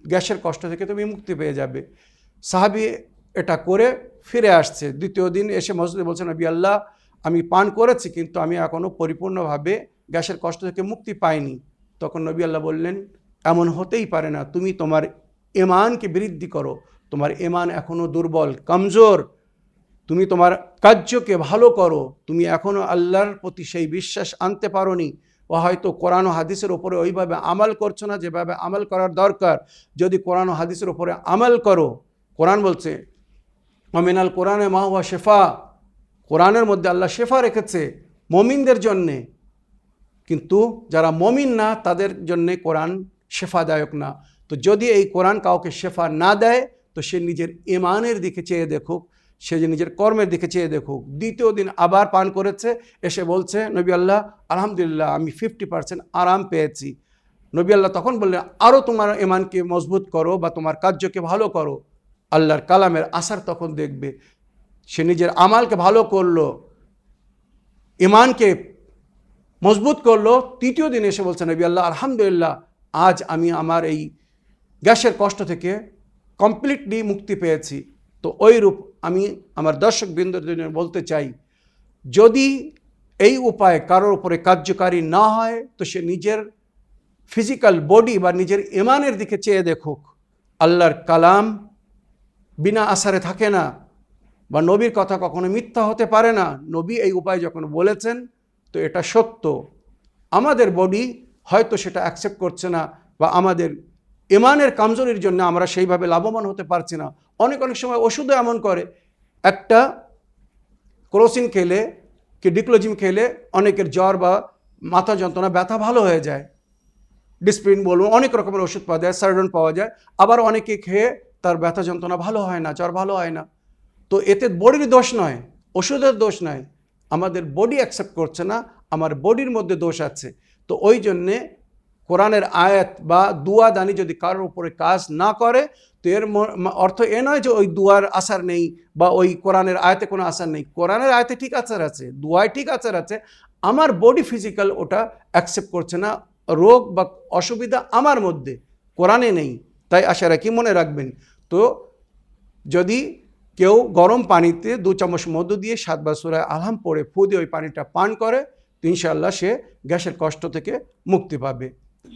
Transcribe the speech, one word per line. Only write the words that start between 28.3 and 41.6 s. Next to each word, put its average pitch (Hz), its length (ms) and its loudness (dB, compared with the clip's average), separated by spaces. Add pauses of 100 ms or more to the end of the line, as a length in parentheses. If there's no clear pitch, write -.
আমল 190 300 -6
করার 185 300 -4
দরকার। 190 440 2 (380)
যদি 180 220 0
কোরআন 185 300 -2
ও 180 40 -2
হাদিসের 175 360 -6
ওপরে 175 260 -6 (100)
আমল 233 340 2
করো," 175 420 2 (340)
কোরআন 190 280 2
বলছে, 170 440 -4 (880)
"ওয়া 170 120 0
মিনাল 185 240 2
কোরআনে 196 400 -2
মা 190 160 0
হুয়া 190 180 -2
শিফা," 190 540 4 (720)
কোরআনের 196 360 4
মধ্যে 190 240 0
আল্লাহ 180 200 0
শেফা 240 340 0
রেখেছে 208 600 -4 (280)
মমিনদের 240 500 4
জন্যে, 175 460 -2 (1000)
কিন্তু 202 640 -2
যারা 160 200 2
মমিন 240 440 0
না 220 200 0